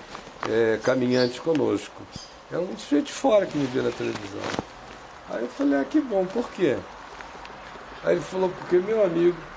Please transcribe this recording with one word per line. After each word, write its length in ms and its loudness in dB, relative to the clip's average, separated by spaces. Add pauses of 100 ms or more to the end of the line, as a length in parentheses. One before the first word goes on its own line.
(480)
é, 340 4
caminhante 580 4
conosco. 640 0 (480)
É 60 -6
um 220 -4
sujeito 280 0
de 60 -10
fora 320 4
que 140 -4
me 80 2
vê 160 0
na 80 2
televisão. 500 -6 (920)
Aí 120 -4
eu 60 -4
falei: 320 2
"Ah, 40 0
que 160 2
bom, 260 0
por 240 -4
quê?" 260 2 (1300)
Aí 100 4
ele 80 2
falou: 260 0
"Porque, 300 2
meu 260 4
amigo, 320 4 (200)